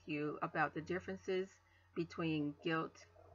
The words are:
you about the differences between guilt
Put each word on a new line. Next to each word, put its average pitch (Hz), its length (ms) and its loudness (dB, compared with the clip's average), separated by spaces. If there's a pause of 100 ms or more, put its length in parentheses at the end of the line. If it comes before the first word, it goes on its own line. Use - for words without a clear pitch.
you 147 340 0
about 160 320 2
the 160 80 -4
differences 185 680 -2 (480)
between 160 600 2 (100)
guilt 165 320 2 (380)